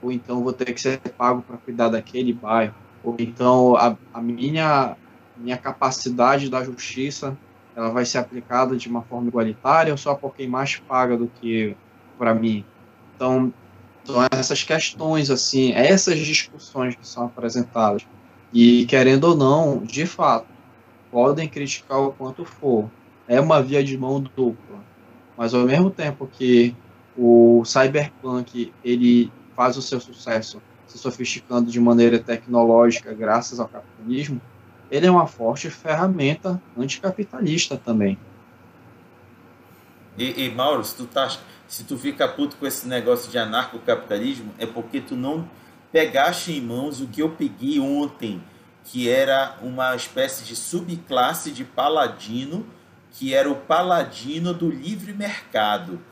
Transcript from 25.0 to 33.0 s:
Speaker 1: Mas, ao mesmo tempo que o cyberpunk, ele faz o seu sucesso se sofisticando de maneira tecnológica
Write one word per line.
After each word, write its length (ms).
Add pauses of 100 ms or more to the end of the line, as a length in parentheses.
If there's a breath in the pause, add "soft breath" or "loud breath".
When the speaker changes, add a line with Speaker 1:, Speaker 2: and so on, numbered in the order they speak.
Speaker 1:
Mas, 180
ao 100
mesmo 260
tempo 360
que 480 (420)
o 480
cyberpunk, 1080 (120)
ele 460 (240)
faz 220
o 60
seu 180
sucesso 600 (260)
se 120
sofisticando 720
de 100
maneira 380
tecnológica 960